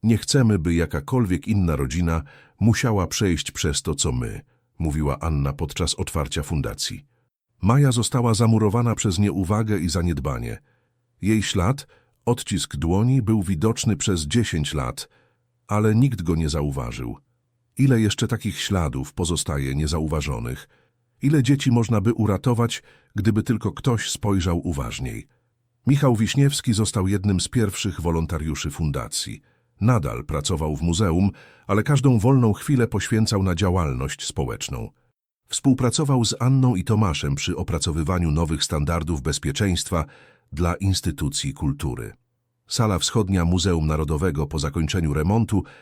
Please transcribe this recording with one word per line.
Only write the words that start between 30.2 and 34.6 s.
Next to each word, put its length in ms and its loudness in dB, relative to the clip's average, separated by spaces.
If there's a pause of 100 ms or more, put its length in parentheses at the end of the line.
pracował 520 -2
w 60 -6
muzeum, 480 2 (360)
ale 160 0
każdą 360 4
wolną 340 4
chwilę 340 0
poświęcał 560 0
na 120 2
działalność 720 -2
społeczną. 640 -6 (580)